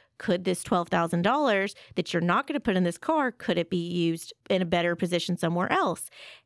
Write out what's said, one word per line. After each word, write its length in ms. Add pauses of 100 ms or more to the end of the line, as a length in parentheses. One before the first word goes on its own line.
(180)
Could 260
this 180
twelve 260
thousand 340
dollars 520 (200)
that 180
you're 80
not 260
gonna 140
put 160
in 80
this 140
car, 340
could 240
it 140
be 80
used 560 (160)
in 100
a 60
better 300
position 420
somewhere 340
else?" 380 (360)